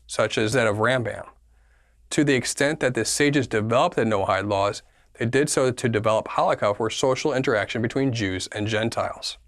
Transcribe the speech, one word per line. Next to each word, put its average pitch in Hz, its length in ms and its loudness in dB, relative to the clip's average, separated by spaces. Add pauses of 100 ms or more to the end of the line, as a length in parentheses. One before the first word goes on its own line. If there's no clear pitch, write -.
such - 300 -2
as 110 160 0
that 123 140 2
of 104 100 0
Rambam. 110 500 -2 (840)
To 151 140 2
the 143 100 4
extent 143 460 0
that 127 120 2
the 110 140 -2
sages 143 400 2
developed 117 500 2
the 131 80 2
Noahide 98 420 0
laws, 101 360 0 (320)
they 123 100 -4
did 135 240 2
so 131 220 2
to 123 180 -4
develop 110 400 0
halakha 135 480 0
for 110 140 -2
social 135 420 0
interaction 117 480 0
between 135 320 0
Jews 95 400 -4
and 107 140 -4
Gentiles. 107 800 -4